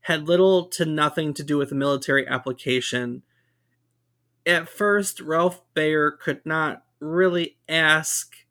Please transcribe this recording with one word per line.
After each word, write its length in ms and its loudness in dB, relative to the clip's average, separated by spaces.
had 260 -2
little 380 4
to 180 -4
nothing 500 -2
to 80 -10
do 160 0
with 140 -2
a 40 -4
military 500 0
application, 960 -4
at 220 0
first, 520 0
Ralph 420 0
Bayer 380 2
could 340 -6
not 380 -4
really 560 0
ask 640 0